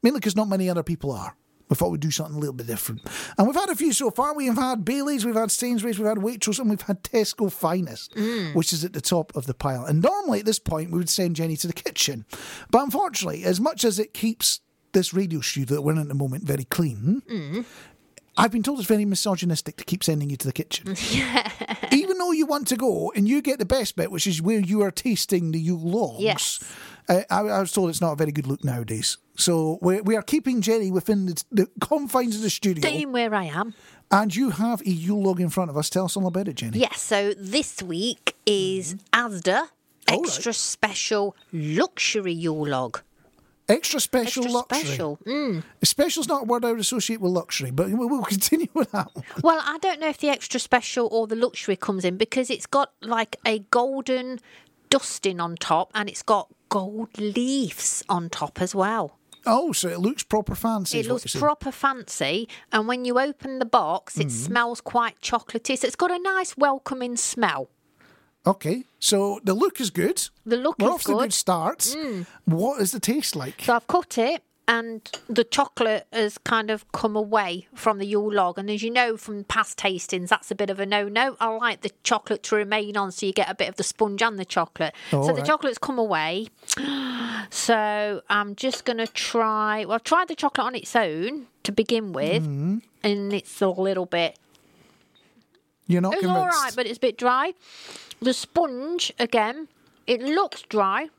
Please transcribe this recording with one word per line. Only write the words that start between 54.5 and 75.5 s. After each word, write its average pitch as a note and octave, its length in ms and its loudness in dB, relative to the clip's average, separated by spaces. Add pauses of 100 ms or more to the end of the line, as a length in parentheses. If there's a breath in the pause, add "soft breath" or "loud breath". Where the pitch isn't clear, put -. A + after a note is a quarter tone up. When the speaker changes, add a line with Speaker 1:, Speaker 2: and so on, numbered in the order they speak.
Speaker 2:
dusting G3 500 0
on E3+ 160 -4
top E3+ 400 0
and G#3 140 -2
it's D3+ 140 -12
got G3+ 260 2 (180)
gold G#3 500 -4
leaves A#3+ 920 -2
on E3+ 200 0
top - 320 -6
as F3+ 140 -2
well. G3 420 -2 (280)
Speaker 1:
Oh, C#4 260 4
so - 160 0
it E3+ 140 -4
looks A#3 220 0
proper - 320 0
fancy A3+ 420 -2
Speaker 2:
It A#3 40 0
Speaker 1:
is A3 60 -4
what B3 60 0
Speaker 2:
looks B3 100 -2 (100)
Speaker 1:
you're - 60 -2
saying. - 20 0
Speaker 2:
proper D4 300 0
fancy, A3+ 760 -2 (240 loud breath)
and A3 120 4
when B3 200 -2
you B3 120 2
open C4+ 420 -2
the B3+ 60 0
box, F#3+ 540 0
it D3+ 80 0
Speaker 1:
Mm. C3 40 -4
Speaker 2:
smells G3 500 0
quite A#3 400 0
chocolatey. A#3 560 -2
So C4 100 0
it's - 80 -4
got F4+ 160 2
a F4+ 80 -2
nice F#4+ 380 -2
welcoming C4 580 0
smell. E3 540 0 (760 soft breath)
Speaker 1:
Okay, F#3+ 380 0 (160)
so G3+ 460 2
the F#3+ 80 2
look D4+ 260 2
is A3+ 100 -2
good. F3+ 320 0 (240)
Speaker 2:
The A#3 120 0
look C#4+ 200 0
Speaker 1:
We're G#3 120 4
Speaker 2:
is F4+ 60 2
Speaker 1:
off - 80 -6
to D4 80 0
a G#3+ 40 4
Speaker 2:
good. A#3 60 2
Speaker 1:
good A3 120 0
start. F#3 460 0
Speaker 2:
Mm. A#3+ 460 -4 (180 loud breath)
Speaker 1:
What G#3+ 360 2
does F#3+ 120 2
the A3+ 80 -4
taste A#3+ 380 -2
like? C3+ 260 -8
Speaker 2:
So B3 120 4
I've A#3 120 -2
cut - 300 0
it, A#3+ 260 0 (240)
and A#3 320 0 (300)
the A3+ 160 4
chocolate A3+ 640 0